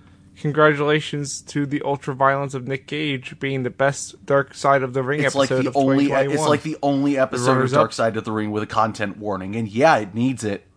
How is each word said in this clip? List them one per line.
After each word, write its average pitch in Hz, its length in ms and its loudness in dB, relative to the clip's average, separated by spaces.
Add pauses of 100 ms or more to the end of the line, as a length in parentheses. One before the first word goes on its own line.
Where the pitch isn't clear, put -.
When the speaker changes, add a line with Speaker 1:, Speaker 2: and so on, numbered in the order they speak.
(360)
Speaker 1:
congratulations 147 1040 2
to 143 260 -4
the 139 160 -4
ultra 139 320 -4
violence 139 400 2
of 127 140 -8
Nick 135 180 -6
Gage 147 540 -6
being 135 240 -4
the 123 60 -4
best - 540 -2
Dark 139 300 0
Side 139 300 2
of 123 100 -6
the 135 80 0
Ring 143 220 -2
Speaker 2:
It's 135 100 0
like 135 160 2
Speaker 1:
episode 131 140 2
Speaker 2:
the 131 60 -2
Speaker 1:
of 127 60 -4
Speaker 2:
only, 139 300 4
Speaker 1:
twenty - 20 2
twenty-one. 139 280 2
Speaker 2:
it's 151 120 2
like 147 140 2
the 160 180 -6
only 143 340 0
Speaker 1:
The 131 80 0
Speaker 2:
episode 131 200 -2
of 131 140 2
Speaker 1:
runners-up. 131 200 0
Speaker 2:
Dark 135 160 2
Side 113 240 -2
of 110 80 -6
the 113 60 -6
Ring 107 220 -2
with 104 100 -2
a 107 40 -6
content 107 520 -2
warning, 101 380 -6
and 113 120 -4
yeah, 135 280 4
it 107 180 -4
needs 120 300 -2
it. 101 200 -4 (120)